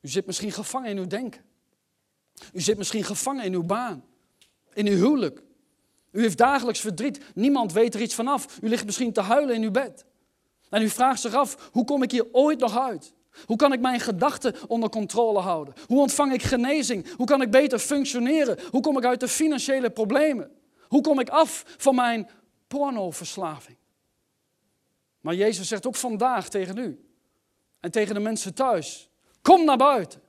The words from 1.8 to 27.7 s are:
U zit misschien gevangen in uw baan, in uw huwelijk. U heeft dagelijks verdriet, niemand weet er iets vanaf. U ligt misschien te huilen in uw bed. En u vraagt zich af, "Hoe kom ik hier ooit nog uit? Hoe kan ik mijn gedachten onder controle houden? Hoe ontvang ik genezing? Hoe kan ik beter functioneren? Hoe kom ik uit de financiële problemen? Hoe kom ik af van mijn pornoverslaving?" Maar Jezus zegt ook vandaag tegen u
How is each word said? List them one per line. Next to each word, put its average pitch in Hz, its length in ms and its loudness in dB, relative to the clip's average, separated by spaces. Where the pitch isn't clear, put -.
U 185 80 -8
zit 208 160 0
misschien 208 260 -4
gevangen 254 420 -6
in 185 80 -4
uw 175 100 -2
baan, 196 420 -6
in 208 140 -2
uw 202 80 2
huwelijk. 208 480 2
U 214 100 -2
heeft 220 160 2
dagelijks 240 420 2
verdriet, 208 560 -8
niemand 240 360 0
weet 226 240 2
er 208 60 -4
iets - 140 -4
vanaf. 247 460 -4
U 214 80 -4
ligt 220 160 -2
misschien 220 280 -4
te 214 80 0
huilen 254 340 2
in 220 80 -2
uw 220 80 -2
bed. 247 340 -4
En 214 120 0
u 220 80 2
vraagt 254 320 0
zich 214 120 -6
af, 254 380 -2
"Hoe 233 140 0
kom 277 180 0
ik - 80 -2
hier 240 200 0
ooit 285 280 4
nog 233 180 0
uit? 247 360 -6
Hoe 226 120 -2
kan 277 160 6
ik 247 60 -2
mijn 247 200 0
gedachten 247 560 -2
onder 226 220 -2
controle 214 500 0
houden? 165 340 -6
Hoe 254 120 4
ontvang 277 340 4
ik 262 100 -2
genezing? 247 720 0
Hoe 247 100 -2
kan 269 160 4
ik 226 100 0
beter 262 280 4
functioneren? 269 800 0
Hoe 262 100 0
kom 277 160 2
ik 240 80 -2
uit 247 140 2
de 254 80 -2
financiële 269 640 0
problemen? 233 640 0
Hoe 285 140 4
kom 294 180 2
ik 254 100 -2
af 302 340 2
van 269 180 4
mijn 233 340 0
pornoverslaving?" 185 1120 -8
Maar 165 160 -4
Jezus 190 320 0
zegt 220 200 -6
ook 247 80 -6
vandaag 240 540 -2
tegen 196 280 -4
u 214 280 -10